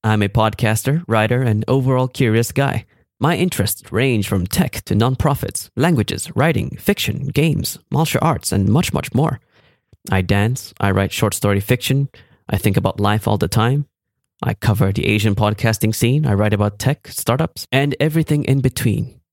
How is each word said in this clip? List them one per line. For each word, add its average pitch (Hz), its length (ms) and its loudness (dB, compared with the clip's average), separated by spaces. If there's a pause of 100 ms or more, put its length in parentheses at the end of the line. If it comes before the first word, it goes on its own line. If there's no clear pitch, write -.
I'm 107 200 2
a 101 40 0
podcaster, 110 800 0
writer, 113 360 0
and 107 240 0
overall 131 400 2
curious 117 440 0
guy. 139 340 -2 (340)
My 156 180 2
interests - 540 -2
range 113 360 0
from 92 200 0
tech - 380 -2
to - 100 0
nonprofits, 131 800 0
languages, 143 600 0
writing, - 440 0
fiction, - 480 -2
games, - 500 0 (140)
martial - 320 0
arts, - 280 -2
and 95 160 2
much, 131 240 2
much - 220 -4
more. 143 260 0 (720)
I 90 120 2
dance, 101 560 0
I 101 100 0
write 98 240 0
short - 220 0
story 101 240 0
fiction, 131 500 0 (400)
I 104 80 0
think 101 180 0
about 95 240 0
life 104 280 0
all 104 100 2
the - 100 0
time. 127 380 0 (560)
I - 140 -2
cover 101 360 2
the 101 140 -2
Asian 107 300 2
podcasting 107 580 0
scene, 135 320 0
I 117 80 2
write 104 200 2
about 104 260 0
tech, - 300 -2
startups, - 640 -4
and 139 280 0
everything 156 460 0
in 135 160 2
between. - 580 -2 (140)